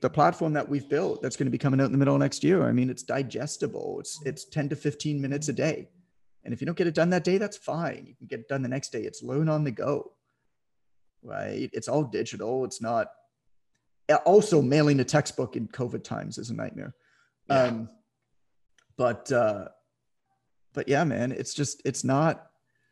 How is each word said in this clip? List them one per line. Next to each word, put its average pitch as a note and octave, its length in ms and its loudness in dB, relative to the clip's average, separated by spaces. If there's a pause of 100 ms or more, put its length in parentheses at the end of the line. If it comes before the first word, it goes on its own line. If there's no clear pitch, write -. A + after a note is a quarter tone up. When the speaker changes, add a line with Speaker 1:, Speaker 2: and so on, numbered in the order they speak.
Speaker 1:
the C3 80 2
platform D#3+ 460 2
that C#3+ 120 -2
we've C#3 220 -4
built D#3+ 320 0
that's C3 160 -4
gonna C3 140 0
be A#2+ 80 -2
coming C3+ 200 2
out C3+ 60 6
in A2+ 80 0
the C3+ 60 4
middle C#3 160 4
of C#3 60 4
next C#3 220 0
year, D#3 240 4
I A#2 60 2
mean, B2 160 2
it's - 140 -8
digestible. A#2+ 1000 -4
It's, - 240 -12
it's - 220 -6
ten D3 240 -4
to D3+ 60 -4
fifteen D3 440 -2
minutes C#3+ 300 -4
a - 20 -2
day. - 380 -2 (520)
And A#2+ 120 -6
if - 80 -8
you - 20 -4
don't E3 100 -4
get F3 120 0
it D#3+ 80 0
done E3+ 160 4
that F3+ 120 2
day, F3+ 140 2
that's G3+ 220 -2
fine. D3+ 480 -6
You - 80 -20
can - 120 -20
get B2 140 -8
it - 80 -20
done C#3 140 -2
the B2 80 -2
next C3+ 220 -6
day. A2+ 100 -4
It's - 200 -10
learn C#3+ 280 0
on D3+ 120 2
the C#3 80 0
go, A#2 420 -4 (1080)
right? G2+ 520 -8
It's A2+ 120 -8
all C#3 160 0
digital. A#2 600 -4
It's - 160 -10
not, A2+ 280 -2 (1160)
also, F#3 380 8
mailing C#3+ 380 6
a B2 40 2
textbook C#3+ 500 0
in A2+ 140 -4
covid B2 340 -6
times A2 360 -8
is A2+ 100 -12
a A2+ 60 -6
nightmare. G#2+ 400 -10 (560)
Speaker 2:
Yeah. C3+ 140 6
Speaker 1:
Um, A2+ 260 -2 (1040)
but, A#2+ 340 0
uh, G#2+ 380 2 (1040)
but - 160 -4
yeah, C#3+ 160 4
man, B2 260 0
it's - 220 -6
just, - 320 -4
it's C3+ 200 -4
not, C#3 420 2 (460)